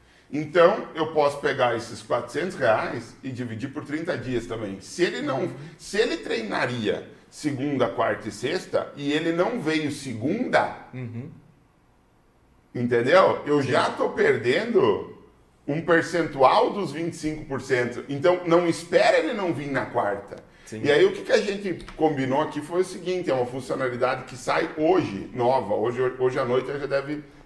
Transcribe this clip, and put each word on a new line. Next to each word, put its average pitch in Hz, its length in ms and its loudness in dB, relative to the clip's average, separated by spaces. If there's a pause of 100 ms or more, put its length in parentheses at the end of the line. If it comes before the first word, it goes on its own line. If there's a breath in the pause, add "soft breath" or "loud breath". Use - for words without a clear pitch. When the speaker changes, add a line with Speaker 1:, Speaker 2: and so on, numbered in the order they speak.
(360 soft breath)
Speaker 1:
Então, 170 600 4
eu 160 180 -2
posso 143 260 2
pegar 127 380 0
esses 113 240 -10
quatrocentos 143 540 -4
reais 131 680 0
e 131 60 -8
dividir 120 420 -8
por 151 140 -10
trinta 147 320 -6
dias 117 300 -4
também. 104 340 -8
Se - 220 -4
ele - 180 0
não, 277 200 -2
Speaker 2:
Uhum. 175 100 -4 (260 loud breath)
Speaker 1:
se - 220 -12
ele 254 180 2
treinaria 123 880 -2 (220 loud breath)
segunda, 135 580 -2
quarta 110 420 -2
e - 20 -6
sexta, 131 640 -4
e 143 180 -4
ele 160 180 0
não 196 300 0
veio 156 300 0
segunda, 123 840 0 (160)
Speaker 2:
Uhum. 127 380 -10 (1400)
Speaker 1:
entendeu? 120 720 4
Eu 147 160 2
Speaker 2:
Sim. 123 100 -2
Speaker 1:
já 160 200 4
tô 247 180 -2
perdendo 135 1040 2 (540)
um 147 140 -2
percentual 165 880 4
dos 185 200 -4
vinte 165 220 -6
e - 40 -14
cinco 156 280 -6
por 131 160 -6
cento. 123 480 -2
Então, 170 360 2
não 170 220 4
espera 175 520 4
ele 160 140 0
não 196 200 -2
vir 143 160 -6
na 127 160 -2
quarta. 101 520 -4 (280 loud breath)
Speaker 2:
Sim. 110 180 -10
Speaker 1:
E 143 80 4
aí, 160 140 8
o 202 60 6
que - 100 -8
que - 100 -6
a 254 100 6
gente 196 440 -4 (100)
combinou 135 460 2
aqui 147 180 -4
foi 170 220 -2
o 185 40 2
seguinte: 180 440 -4
é 143 40 4
uma 127 120 2
funcionalidade 127 800 -2
que - 120 -16
sai 156 420 -2
hoje, 160 560 2
nova, 123 420 2
hoje, 120 260 0 (160)
hoje 127 220 0
à 135 60 0
noite 123 240 0
ela 143 100 -4
já 139 80 -6
deve 139 360 -4 (220 loud breath)